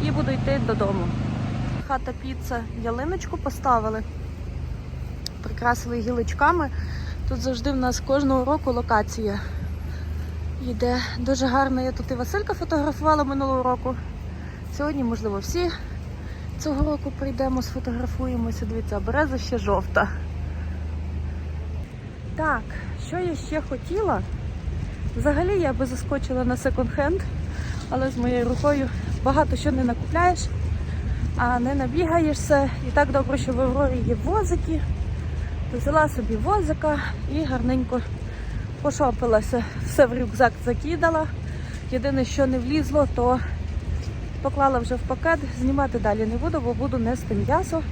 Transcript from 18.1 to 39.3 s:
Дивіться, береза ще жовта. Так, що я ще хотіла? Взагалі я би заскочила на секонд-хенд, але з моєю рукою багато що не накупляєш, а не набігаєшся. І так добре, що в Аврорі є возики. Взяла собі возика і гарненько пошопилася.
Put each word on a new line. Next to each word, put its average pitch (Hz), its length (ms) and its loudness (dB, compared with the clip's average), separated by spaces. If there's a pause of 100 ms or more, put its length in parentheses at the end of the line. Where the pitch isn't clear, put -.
Дивіться, 214 340 -2
береза 254 380 0
ще - 200 -2
жовта. 196 520 2 (2250)
Так, 302 260 2 (460)
що 339 120 -4
я 349 160 0
ще 302 260 -4
хотіла? 320 600 0 (960)
Взагалі 349 420 4
я 277 140 2
би 262 120 2
заскочила 254 580 -2
на 247 120 2
секонд-хенд, 254 680 0 (680)
але 262 220 0
з 254 60 -4
моєю 240 320 2
рукою 277 400 2 (340)
багато 269 320 4
що 294 160 2
не 262 120 2
накупляєш, 330 560 2 (1000)
а 247 220 2
не 262 160 2
набігаєшся. 294 960 4 (180)
І 247 40 -2
так 285 200 6
добре, 269 260 2
що 254 160 0
в 247 80 2
Аврорі 262 360 4 (100)
є 233 160 4
возики. 339 580 2 (920)
Взяла 302 360 4
собі 226 260 0
возика 311 640 2 (360)
і 311 80 2
гарненько 254 580 0 (800)
пошопилася. 240 840 2 (220)